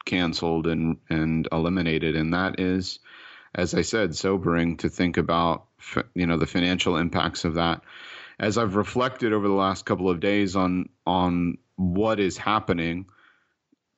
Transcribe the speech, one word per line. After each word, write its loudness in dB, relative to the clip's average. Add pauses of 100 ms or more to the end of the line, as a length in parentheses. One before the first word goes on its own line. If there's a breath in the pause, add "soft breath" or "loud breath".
canceled 0
and, 0 (120)
and 0
eliminated. 0
And 0
that -2
is, 0 (560 loud breath)
as -2
I 2
said, 0
sobering 0
to -2
think 0
about, 2 (140)
f-, -4 (100)
you 0
know, 2
the 2
financial 2
impacts -2
of 0
that. 0 (560 loud breath)
As 0
I've 0
reflected 0
over 2
the 4
last 0
couple 0
of 0
days 0
on, 0 (160)
on 0 (200)
what 0
is 0
happening, -2 (920 soft breath)